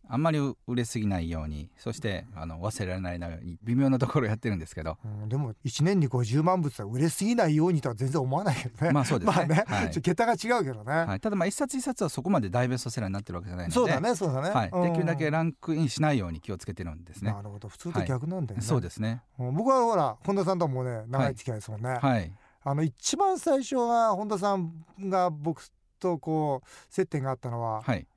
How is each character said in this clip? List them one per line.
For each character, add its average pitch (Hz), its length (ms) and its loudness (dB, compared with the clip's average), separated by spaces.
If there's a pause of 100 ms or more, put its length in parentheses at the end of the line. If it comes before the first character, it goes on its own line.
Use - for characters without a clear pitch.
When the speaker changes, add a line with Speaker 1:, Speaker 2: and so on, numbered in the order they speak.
Speaker 1:
あ 117 100 -4
ん 139 40 0
ま 165 80 2
り 156 80 2 (300)
売 123 80 -2
れ 120 100 0
す 117 140 -4
ぎ 107 80 0
な 95 120 0
い 85 120 -4
よ 80 140 -4
う - 20 -6
に、 76 300 -8
そ - 140 -8
し - 80 -8
て、 92 360 -4
あ 80 100 -10
の、 82 140 -10
忘 101 220 -6
れ 98 40 -4
ら 92 80 -4
れ 95 60 -4
な 90 160 -4
い 87 40 -6
よ 85 220 -8
う - 20 -16
に、 85 200 -12
微 117 120 0
妙 135 140 4
な 131 80 4
と 127 80 2
こ 151 140 0
ろ 117 80 2
を - 20 0
や 107 60 2
っ - 20 -10
て 117 120 -2
る 104 60 0
ん 85 40 -2
で 80 80 -8
す - 80 -16
け 80 80 -8
ど。 78 200 -4
Speaker 2:
う 113 40 -10
ん、 107 220 -8
で 120 60 -2
も、 131 280 -4
一 139 200 0
年 190 160 4
に 151 60 4
五 123 180 0
十 127 200 2
万 180 180 4
部 151 60 0
っ 135 40 -2
て - 60 -12
言 104 80 -6
っ 101 60 -8
た - 20 -6
ら 127 60 -4
売 - 60 4
れ 165 40 4
す - 140 -2
ぎ 233 120 2
な 214 120 4
い 151 80 4
よ 156 140 6
う 185 40 4
に 147 80 2
と 139 80 -2
は 117 60 -4
全 127 140 -2
然 151 120 2
思 131 160 0
わ 190 60 0
な 160 100 2
い - 20 2
け - 140 -6
ど - 160 -2
ね。 131 60 4
Speaker 1:
ま 139 100 6
あ、 123 40 2
そ 147 100 2
う 110 40 2
で 87 60 -2
す - 60 4
ね。 - 40 4
Speaker 2:
ま 180 60 4
あ - 60 2
ね。 160 180 4
Speaker 1:
は 98 200 0
い。 - 0 -
Speaker 2:
ち - 20 -2
ょ - 20 -2
っ 78 60 -6
と 165 60 -2
桁 175 260 2
が 240 60 4
違 226 280 2
う - 20 2
け 135 100 -2
ど 107 100 -12
ね。 127 100 -4
Speaker 1:
は 160 220 2
い。 98 40 -4
た 214 120 -2
だ、 202 40 -2
ま 175 100 2
あ、 - 20 2
一 202 80 -2
冊 285 200 -2
一 254 60 -2
冊 254 220 -2
は 160 80 0
そ 135 100 -4
こ 170 80 -4
ま 185 100 4
で 98 120 0
大 123 160 2
ベ 127 100 0
ス 123 60 -4
ト 117 80 -6
セ 120 100 -4
ラ 104 40 -2
ー 95 40 -2
に 98 60 -2
な 101 60 -4
っ - 20 -10
て - 80 -10
る 87 80 -4
わ - 20 -10
け 101 60 -12
じ 90 80 -10
ゃ - 20 -6
な 170 60 -4
い - 20 -4
の - 40 -2
で。 160 40 -2
Speaker 2:
そ 247 120 4
う - 40 2
だ 160 100 2
ね、 226 140 0
そ 185 160 0
う - 20 0
だ 131 120 0
ね。 175 80 -2
Speaker 1:
は 220 140 2
い。 190 40 -4
Speaker 2:
う 185 120 -2
ん。 - 20 4
Speaker 1:
で 175 80 2
き 165 80 0
る 175 60 2
だ 170 100 2
け 151 160 0
ラ 160 100 2
ン 165 120 0
ク - 200 -4
イ 156 80 2
ン 143 80 2
し 147 140 0
な 156 100 4
い 127 60 4
よ 92 80 -2
う 85 40 -4
に 80 80 -6
気 - 120 -10
を 92 80 -4
つ - 80 -10
け 92 80 -6
て 95 80 -8
る 82 100 -6
ん 87 100 -14
で 85 120 -20
す - 80 -10
ね。 104 100 0
Speaker 2:
な 101 80 -8
る 104 80 -12
ほ 101 80 -12
ど。 101 100 -12
普 - 120 -16
通 170 120 -8
と - 120 0
逆 127 240 -2
な 185 120 -4
ん 156 60 -2
だ 107 80 -8
よ 98 60 -6
ね。 - 20 -4
Speaker 1:
は - 20 -4
い。 - 0 -
そ 143 120 0
う 120 60 2
で 87 100 -6
す - 100 -8
ね。 113 220 -4 (160)
Speaker 2:
う 127 60 -4
ん。 127 100 -2
僕 226 160 2
は 247 140 6
ほ 226 100 2
ら、 139 280 2
本 196 120 0
田 196 100 2
さ 190 80 2
ん 180 60 0
と 170 60 2
は 143 60 0
も 127 120 -2
う - 20 -2
ね、 117 220 -4
長 127 240 0
い - 20 -6
付 117 120 -12
き - 40 -4
合 120 40 -2
い - 20 -4
で 104 60 -8
す - 100 -12
も 107 80 -8
ん - 20 -6
ね。 120 80 -4
Speaker 1:
は 127 60 -2
い。 120 40 -4
は 127 200 4
い。 85 120 -4 (320)
Speaker 2:
あ 139 120 -2
の、 151 80 0
一 - 340 -2
番 381 220 2
最 277 240 2
初 269 140 -2
は、 233 380 4
本 208 120 -2
田 202 100 0
さ 196 180 2
ん 165 300 -4 (140)
が 185 320 2
僕 151 320 -4 (360)
と 175 200 0
こ 151 440 0
う、 - 60 -20 (240)
接 190 140 2
点 143 160 -2
が 131 80 0
あ - 20 0
っ 127 60 -4
た 123 100 -8
の 117 100 -4
は、 110 220 -2
Speaker 1:
は 120 140 0
い。 87 100 -6 (120)